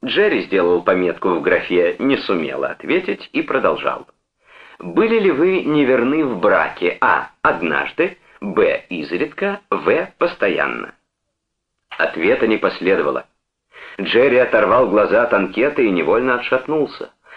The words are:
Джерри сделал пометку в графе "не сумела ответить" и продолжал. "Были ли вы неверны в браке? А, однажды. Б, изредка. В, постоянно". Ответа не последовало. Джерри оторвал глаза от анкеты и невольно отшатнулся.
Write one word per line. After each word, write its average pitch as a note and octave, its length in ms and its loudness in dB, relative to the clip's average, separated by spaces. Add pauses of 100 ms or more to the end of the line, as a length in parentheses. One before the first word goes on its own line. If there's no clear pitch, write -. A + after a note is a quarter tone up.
Джерри D3 420 0
сделал F2 360 2
пометку F#2 520 0
в D#2 60 -2
графе F2 600 2
"не C3+ 160 0
сумела C#2 540 -4
ответить" F#3 640 -6
и D3+ 100 -2
продолжал. F2 680 -2 (720)
"Были A3 400 2
ли F#3+ 100 4
вы F3 320 2
неверны C#3+ 640 2
в A2 160 -4
браке? F2 600 0
А, F2 300 0 (120)
однажды. F2 760 -2 (220)
Б, G2 480 0
изредка. A2+ 720 -6 (100)
В, G2+ 380 0 (100)
постоянно". D2 760 -2 (1000)
Ответа G2 520 0
не A2 80 2
последовало. E2 720 -2 (760)
Джерри B2 380 2
оторвал A#2 500 2
глаза G#2 360 2
от A#2 100 -2
анкеты A2 520 0
и G2+ 40 2
невольно G#2 460 0
отшатнулся. C3 720 -4 (260)